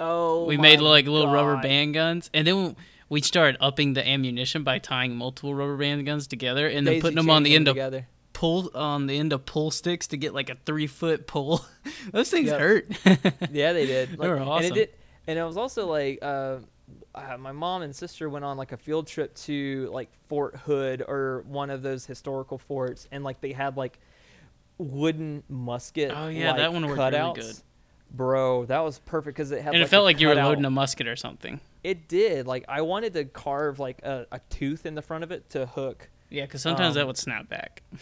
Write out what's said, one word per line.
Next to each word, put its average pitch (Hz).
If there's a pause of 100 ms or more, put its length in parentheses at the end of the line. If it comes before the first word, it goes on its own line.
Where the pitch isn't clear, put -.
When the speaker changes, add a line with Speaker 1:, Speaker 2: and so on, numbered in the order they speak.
Speaker 1:
Oh 170
Speaker 2:
We 151
made, 151
Speaker 1:
my 151
Speaker 2:
like, 147
little 147
rubber 147
Speaker 1:
God. 131
Speaker 2:
band 143
guns, 165
and 156
then 180 (320)
we 147
started 143
upping 139
the -
ammunition 131
by 131
tying 127
multiple 127
rubber 139
band 143
guns 147
together 131
and 143
then 165
Speaker 1:
Daisy 165
Speaker 2:
putting 156
them 160
on 156
the 147
Speaker 1:
chaining 151
Speaker 2:
end 151
of 135
Speaker 1:
together. 131 (260)
Speaker 2:
pull, 170
on 143
the 139
end 151
of 135
pull 156
sticks 175
to 156
get, 139
like, 135
a 123 (100)
three-foot 151
pole. 151 (240)
<laughs> 247
Those 214
things 320
Speaker 1:
Yep. 147
Speaker 2:
hurt. 185 (180)
<laughs> 180
Speaker 1:
Yeah, 147
they 156
did. 131
Speaker 2:
They 170
Speaker 1:
Like, 156
Speaker 2:
were 175
Speaker 1:
and 135
it 139
Speaker 2:
awesome. 165
Speaker 1:
did, - (360)
and 160
it 165
was 165
also, 226
like, 143
uh, 135 (560)
uh, 135
my 135
mom 175
and 143
sister 165
went 143
on, 139
like, 135
a 123
field 151
trip -
to, 139
like, 123 (180)
Fort 147
Hood 135
or 131
one 139
of 131
those 135
historical 135
forts, 127
and, 139
like, 135
they 135
had, 135
like, 131 (800)
wooden 151
musket, 127
Speaker 2:
Oh, 156
yeah, 160
that 139
Speaker 1:
like, 165
Speaker 2:
one 170
worked 139
really 131
Speaker 1:
cutouts. 160
Speaker 2:
good. 113 (540)
Speaker 1:
Bro, 127
that 131
was 156
perfect 151
'cause 143
it 135
had, 151
Speaker 2:
And 170
it 170
Speaker 1:
like, -
Speaker 2:
felt 202
Speaker 1:
a -
Speaker 2:
like 170
you 156
were 151
Speaker 1:
cutout. 139
Speaker 2:
loading 143
a 135
musket 135
or 117
something. - (240)
Speaker 1:
It 170
did. 165
Like, 127
I 143
wanted 196
to 151
carve, 143
like, 131
a, 131
a 127 (100)
tooth 147
in 156
the 147
front 160
of 165
it -
to 135
hook 131 (180)
Speaker 2:
Yeah, 139
'cause 135
sometimes 165
Speaker 1:
um, 147
Speaker 2:
that 143
would 131
snap -
back. - (200)